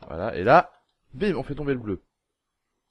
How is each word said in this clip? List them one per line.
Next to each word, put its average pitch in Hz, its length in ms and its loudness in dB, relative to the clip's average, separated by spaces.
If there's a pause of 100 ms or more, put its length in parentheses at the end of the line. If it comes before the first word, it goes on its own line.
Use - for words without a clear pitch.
Voilà. 87 300 -6
Et 92 80 -2
là, 160 260 6 (420)
bim, 175 220 -2
on 131 80 -6
fait 143 120 -10
tomber 139 180 -2
le 123 80 -2
bleu. 101 200 -6 (880)